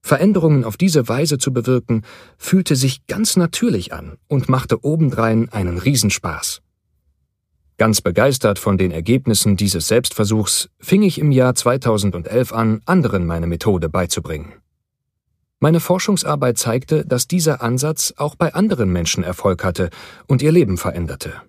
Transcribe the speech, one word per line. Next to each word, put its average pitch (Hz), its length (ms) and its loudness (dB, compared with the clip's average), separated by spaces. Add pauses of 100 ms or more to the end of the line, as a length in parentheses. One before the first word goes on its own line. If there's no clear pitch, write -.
Veränderungen 156 640 2
auf 110 100 -6
diese 156 320 2
Weise 143 300 0
zu 131 160 -2
bewirken, 120 500 0 (340)
fühlte 180 380 0
sich 131 320 -2
ganz - 300 -2
natürlich 165 560 0
an - 240 -14 (100)
und 135 220 -2
machte 127 340 0
obendrein 117 680 0
einen 90 280 -4
Riesenspaß. 92 840 -2 (1160)
Ganz 113 240 2
begeistert 107 580 0
von 98 180 0
den 90 140 0
Ergebnissen 101 680 0
dieses 92 300 -2
Selbstversuchs 110 840 0 (100)
fing 190 220 2
ich 190 180 2
im 151 120 2
Jahr 127 240 4
zweitausendelf 110 1000 0
an, 113 320 0
anderen 113 400 2
meine 85 220 -2
Methode 85 420 0
beizubringen. 82 640 -6 (1040)
Meine 160 200 4
Forschungsarbeit 147 800 0
zeigte, 131 480 -2
dass - 220 -2
dieser 156 340 0
Ansatz 127 560 -2
auch 151 180 -4
bei 165 180 -2
anderen 156 380 0
Menschen 87 320 -2
Erfolg 90 400 -2
hatte 87 260 -2 (380)
und 127 140 2
ihr 151 100 4
Leben 123 260 4
veränderte. 85 560 -6 (160)